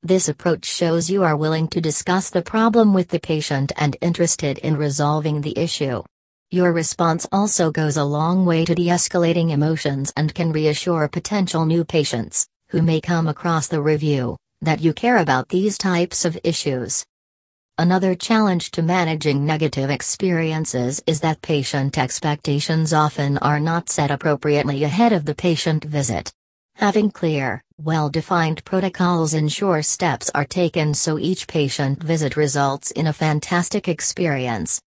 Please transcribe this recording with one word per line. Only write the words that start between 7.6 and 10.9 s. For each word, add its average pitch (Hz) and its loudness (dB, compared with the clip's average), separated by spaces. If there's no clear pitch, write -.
goes 151 0
a 143 0
long 160 0
way 165 2
to 165 0
de-escalating 170 2
emotions 147 0
and 151 -2
can 165 -2
reassure 156 0